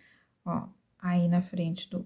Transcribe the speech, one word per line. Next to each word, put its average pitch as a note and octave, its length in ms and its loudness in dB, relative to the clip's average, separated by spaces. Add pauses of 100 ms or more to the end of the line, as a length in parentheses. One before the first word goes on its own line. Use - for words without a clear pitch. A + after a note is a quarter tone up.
(440)
Ó, - 240 -4 (300)
aí F3 300 2
na F3 120 4
frente F3 480 -4
do F#3 180 -6